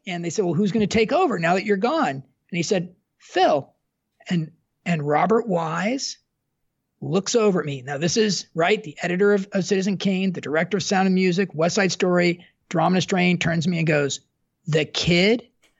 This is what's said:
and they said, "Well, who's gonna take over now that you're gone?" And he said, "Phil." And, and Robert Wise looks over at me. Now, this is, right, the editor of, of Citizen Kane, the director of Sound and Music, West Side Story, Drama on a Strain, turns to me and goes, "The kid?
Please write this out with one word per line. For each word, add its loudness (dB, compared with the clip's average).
and -8
they -4
said, 0
"Well, 0
who's 0
gonna 0
take 0
over 2
now 2
that 0
you're 0
gone?" 0
And -8
he -2
said, -4
"Phil." 0
And, -2
and -2
Robert 0
Wise -4
looks -2
over 4
at -2
me. -6
Now, -8
this -2
is, 0
right, 2
the -14
editor 2
of, -2
of -2
Citizen 0
Kane, 0
the -10
director -2
of -4
Sound 2
and 2
Music, 0
West 0
Side 2
Story, 0
Drama 2
on 2
a 2
Strain, 2
turns -2
to 0
me -2
and -2
goes, 0
"The 0
kid? 0